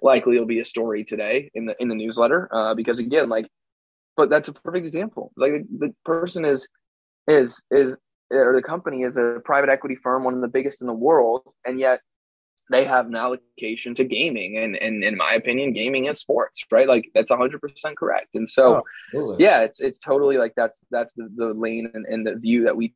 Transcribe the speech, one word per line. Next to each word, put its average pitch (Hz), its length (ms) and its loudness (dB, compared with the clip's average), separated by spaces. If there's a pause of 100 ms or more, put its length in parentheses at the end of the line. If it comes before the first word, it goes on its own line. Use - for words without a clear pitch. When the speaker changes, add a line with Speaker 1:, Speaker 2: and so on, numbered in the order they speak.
Speaker 1:
Likely 123 340 6
it'll 117 120 2
be 117 140 -2
a 113 40 -12
story 110 380 -4
today 110 500 -4
in 113 140 -8
the, 110 120 -6
in 123 100 -4
the 113 60 -4
newsletter, 117 560 0
uh, 110 220 0
because, 113 240 -2
again, 123 320 0
like, 110 180 -4 (720)
but 139 140 4
that's 151 180 2
a 151 40 -14
perfect 175 320 -6
example. 180 520 -8
Like, 139 140 2 (260)
the 143 160 -4 (120)
person 165 380 -4
is, 139 240 0 (600)
is, 135 420 4
is, 131 260 2 (360)
or 127 240 4
the 127 80 2
company 156 400 -6
is 123 140 -4
a 120 280 0
private 139 240 2
equity 135 260 0
firm, 127 280 -2
one 127 100 -2
of 127 80 -4
the 120 60 -2
biggest 135 340 -4
in 123 60 -8
the 120 60 -6
world, 127 500 2 (220)
and 127 140 -6
yet 127 220 2 (680)
they 131 140 4
have 127 220 0
an 117 80 -8
allocation 120 800 -8
to 135 80 0
gaming. 123 540 -4
And, 110 180 -4
and 110 280 -4
in 104 140 -2
my 90 160 0
opinion, 123 400 -2
gaming 131 320 -4
is 147 140 -6
sports, - 520 -4
right? 123 160 6
Like, 120 280 2
that's 117 160 4
a 123 60 4
hundred 135 240 -2
percent 147 360 -10
correct. - 380 -4
And 110 120 -4
so, 127 280 6
Speaker 2:
Oh, 117 80 0 (260)
absolutely. 135 340 0
Speaker 1:
yeah, 175 180 6
it's, 110 200 -2
it's 135 160 -4
totally, 139 400 0
like, 117 180 0
that's, 117 240 -2 (120)
that's 120 220 -4
the, 113 220 -14
the 117 180 -4
lane 113 420 -6
and, 110 100 -10
and 110 200 -6
the 104 100 -2
view 117 300 2
that 110 120 2
we 117 180 -4